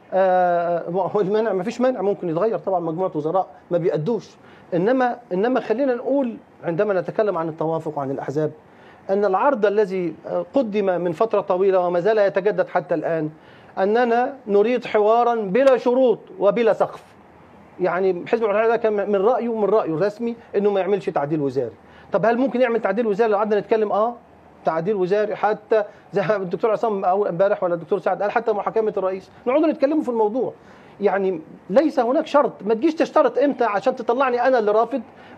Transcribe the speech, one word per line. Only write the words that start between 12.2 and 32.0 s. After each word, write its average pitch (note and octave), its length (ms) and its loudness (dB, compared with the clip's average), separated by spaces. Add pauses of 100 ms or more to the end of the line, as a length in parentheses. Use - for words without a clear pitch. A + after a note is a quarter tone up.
حتى F3+ 260 -2
الآن D#3 360 -2 (480)
أننا A#3 560 2 (120)
نريد G#3+ 400 2
حوارا A#3 480 4
بلا A#3 420 2
شروط B3 420 2 (200)
وبلا G3+ 340 4
سقف. - 300 -4 (800)
يعني F3+ 460 0
حزب A#3 180 0
الحرية G#3+ 240 2
ده A#3 80 2
كان A3+ 160 0
من G3+ 240 0
رأيه، A3 380 0
من G#3+ 100 -2
رأيه F#3+ 300 2
الرسمي G#3 420 -2 (200)
إنه G3+ 140 2
ما F#3+ 100 2
يعملش F#3+ 300 -2
تعديل D#3+ 300 -2
وزاري. B2+ 340 -2 (380)
طب G3 140 0
هل A#3 120 2
ممكن B3 220 0
يعمل A#3 220 0
تعديل G#3 240 0
وزاري G#3+ 260 0
لو G3 60 2
قعدنا G#3 220 0
نتكلم؟ G#3+ 320 0
آه، A3 220 0 (500)
تعديل E3+ 320 -2
وزاري، G3 400 0
حتى G#3 480 0 (280)
زي F#3+ 100 0
ما G#3 140 0
الدكتور F#3+ 340 -2
عصام G3+ 340 -2
أول G3 240 0
امبارح G3 360 0
ولا F3 100 0
الدكتور E3+ 240 -2
سعد F3+ 240 -2
قال، G3+ 80 -2
حتى A#3 220 0
محاكمة G#3 440 -2
الرئيس، F#3+ 340 -4 (160)
نقعدوا D4+ 200 2
نتكلموا D4 360 0
في A3 60 -8
الموضوع. A3 440 0 (480)
يعني F#3+ 400 0 (300)
ليس C#4 300 2